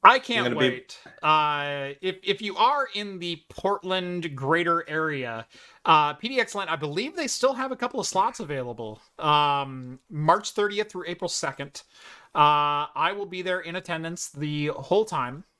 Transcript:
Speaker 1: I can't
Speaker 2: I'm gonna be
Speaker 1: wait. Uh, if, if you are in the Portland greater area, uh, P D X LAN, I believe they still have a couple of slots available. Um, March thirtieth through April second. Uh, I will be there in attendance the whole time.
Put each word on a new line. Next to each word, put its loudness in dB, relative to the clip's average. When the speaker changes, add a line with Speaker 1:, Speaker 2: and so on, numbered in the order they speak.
Speaker 1:
I 8
can't 0
Speaker 2:
I'm 0
gonna 2
be 0
Speaker 1:
wait. -16
Uh, 2
if, -4
if -2
you -6
are 4
in -6
the -6
Portland -2
greater 2
area, -4
uh, 6
P -8
D 0
X -2
LAN, -4
I 0
believe -4
they -4
still 0
have -4
a -6
couple -4
of -4
slots 0
available. -8
Um, 2
March 2
thirtieth -2
through -8
April -6
second. -6
Uh, 4
I 2
will -6
be -8
there -2
in -10
attendance -6
the -4
whole 2
time. -4